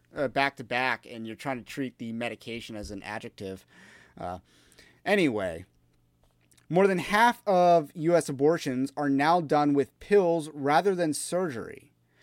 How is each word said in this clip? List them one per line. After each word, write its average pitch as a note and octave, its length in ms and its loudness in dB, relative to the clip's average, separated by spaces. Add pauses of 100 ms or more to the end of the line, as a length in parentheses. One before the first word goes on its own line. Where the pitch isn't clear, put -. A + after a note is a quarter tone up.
(160)
uh, C#3+ 120 -2
back C#3 300 -2
to C3+ 60 -12
back, B2 460 -2
and A2+ 160 -12
you're A2+ 100 -10
trying C3 220 -8
to A2+ 60 -14
treat C3 340 -8
the A2+ 160 -8
medication A#2 640 -8
as G#2 160 -12
an G2 100 -10
adjective. G2+ 640 -10 (540)
Uh, F2+ 180 -8 (680)
anyway, G#2+ 600 0 (1040)
more F#3 180 4
than F#3 120 0
half G#3+ 460 2
of F3 500 4
U E3 200 2
S D#3+ 140 2
abortions C#3 640 0
are C#3+ 140 -2
now C#3+ 320 4
done D3 320 2
with C#3 260 0
pills E3+ 540 2
rather D#3 420 2
than E3+ 180 0
surgery, - 800 -6 (320)